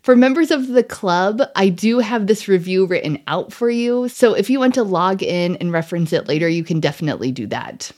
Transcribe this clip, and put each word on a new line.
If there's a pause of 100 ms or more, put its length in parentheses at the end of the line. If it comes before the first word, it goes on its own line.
For
members
of
the
club, (140)
I
do
have
this
review
written
out
for
you,
so
if
you
want
to
log
in
and
reference
it
later,
you
can
definitely
do
that.